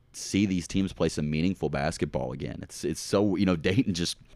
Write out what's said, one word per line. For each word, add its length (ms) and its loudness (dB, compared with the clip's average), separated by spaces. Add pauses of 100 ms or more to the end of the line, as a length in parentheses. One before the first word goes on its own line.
(120)
see 340 2
these 220 0
teams 240 0
play 160 0
some 200 -2
meaningful 420 0
basketball 640 -2
again. 300 -8
It's, 220 -10
it's 160 -4
so, 360 2
you 100 4
know, 100 4
Dayton 380 2
just 220 -2 (200)